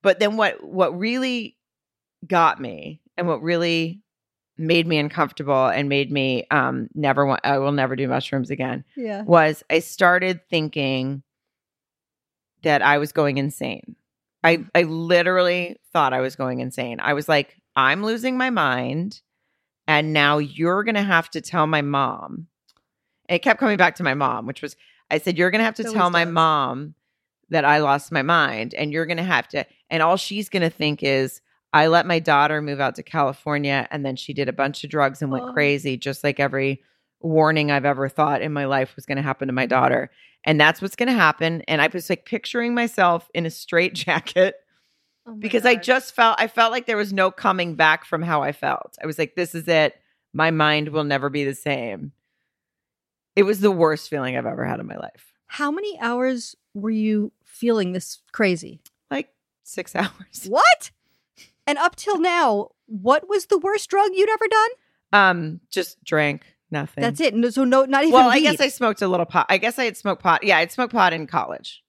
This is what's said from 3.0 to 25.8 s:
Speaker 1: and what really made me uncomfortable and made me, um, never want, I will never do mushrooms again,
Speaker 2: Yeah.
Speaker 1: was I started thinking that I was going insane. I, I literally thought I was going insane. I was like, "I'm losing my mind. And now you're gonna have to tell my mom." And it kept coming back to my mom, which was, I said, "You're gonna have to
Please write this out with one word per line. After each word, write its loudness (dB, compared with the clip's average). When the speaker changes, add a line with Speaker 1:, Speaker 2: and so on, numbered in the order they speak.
Speaker 1:
and -2
what -2
really -2
made 2
me 2
uncomfortable -2
and -2
made 0
me, -2
um, -2
never 0
want, 0
I 0
will 0
never -2
do -4
mushrooms -4
again, -6
Speaker 2:
Yeah. -8
Speaker 1:
was 4
I 2
started 2
thinking -2
that 2
I 6
was -4
going 0
insane. -8
I, 4
I 4
literally 0
thought 2
I 0
was -4
going -4
insane. -8
I -2
was -6
like, 0
"I'm 2
losing -2
my 0
mind. -2
And 0
now 4
you're -2
gonna -2
have 0
to -8
tell -2
my 0
mom." -4
And 0
it -2
kept 2
coming 2
back 2
to -8
my 0
mom, -2
which -10
was, -14
I 0
said, -2
"You're 4
gonna 0
have -2
to -8